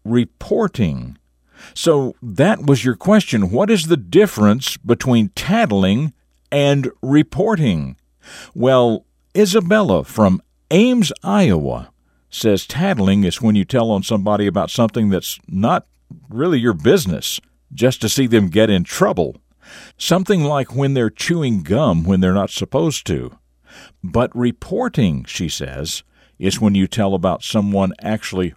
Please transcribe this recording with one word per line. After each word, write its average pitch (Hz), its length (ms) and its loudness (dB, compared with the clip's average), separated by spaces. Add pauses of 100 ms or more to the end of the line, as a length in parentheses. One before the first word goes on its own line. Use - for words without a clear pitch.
reporting. 113 1120 -2 (580)
So 143 460 0
that 131 460 0
was 135 180 4
your 123 120 0
question. 117 560 2
What 185 180 2
is 180 160 0
the 165 120 2
difference 110 800 2
between 117 580 0
tattling 131 760 0 (380)
and 143 400 0 (120)
reporting? 143 960 0 (540)
Well, 123 520 2 (320)
Isabella 185 640 2
from 92 400 0 (300)
Ames, 220 400 2 (100)
Iowa, 92 720 0 (380)
says 104 360 0
tattling 110 560 0
is 90 180 -2
when 110 140 2
you 101 100 2
tell 117 280 0
on 98 100 0
somebody 104 460 -2
about 87 220 -2
something 113 380 0
that's 95 380 -4
not 117 400 -2 (420)
really 143 300 0
your 117 160 2
business, 98 640 0 (340)
just 127 280 0
to 110 80 -2
see 135 180 0
them 107 220 4
get 107 220 2
in 92 120 2
trouble. 90 540 -2 (600)
Something 185 480 0
like 143 300 -2
when 139 180 0
they're 123 160 2
chewing 127 540 -2
gum 87 420 0
when 92 160 2
they're 92 140 2
not 98 160 -2
supposed 143 560 -4
to. 64 320 -6 (680)
But 113 320 -2
reporting, 120 880 -2
she - 240 -8
says, 71 540 -10 (360)
is 95 220 -4
when 104 140 2
you 95 120 2
tell 98 280 -2
about 90 280 -2
someone 101 580 -2
actually 92 560 -4